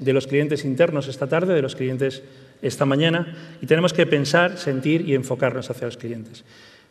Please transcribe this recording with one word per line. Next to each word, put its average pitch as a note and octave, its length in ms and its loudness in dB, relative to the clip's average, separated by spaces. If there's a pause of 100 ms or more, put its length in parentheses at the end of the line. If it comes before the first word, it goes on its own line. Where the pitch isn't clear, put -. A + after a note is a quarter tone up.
de C3+ 120 0
los C3+ 140 2
clientes C#3+ 380 0
internos D3 420 0
esta C3+ 200 -6
tarde, F3 280 0
de D3 80 2
los B2+ 140 -4
clientes C3 460 -2 (380)
esta C#3 260 0
mañana, E3 760 0
y B2+ 40 -10
tenemos E3 260 4
que E3 120 4
pensar, E3+ 540 2
sentir D3 500 0
y C#3 60 2
enfocarnos B2+ 560 -2
hacia A#2+ 160 -6
los A2+ 100 -8
clientes. A#2 480 -12 (460)